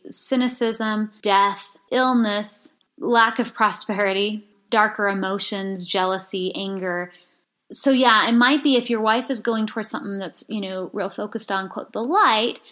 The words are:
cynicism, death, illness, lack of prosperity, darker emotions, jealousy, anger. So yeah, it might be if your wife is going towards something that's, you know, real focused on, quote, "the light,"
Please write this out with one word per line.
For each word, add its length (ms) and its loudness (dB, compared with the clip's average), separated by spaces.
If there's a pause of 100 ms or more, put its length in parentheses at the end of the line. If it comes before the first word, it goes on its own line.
cynicism, 1000 0 (100)
death, 560 2 (140)
illness, 840 0 (240)
lack 400 2
of 160 -2
prosperity, 920 -2 (240)
darker 360 2
emotions, 800 -4
jealousy, 680 -2
anger. 580 -6 (580)
So 200 2
yeah, 360 6
it 40 0
might 320 4
be 120 4
if 140 0
your 120 0
wife 280 0
is 100 -2
going 280 -2
towards 240 -6
something 260 -8
that's, 320 -8
you 120 -6
know, 320 -6
real 180 -4
focused 400 -8
on, 180 -4
quote, 240 -12
"the 80 -4
light," 560 2 (140)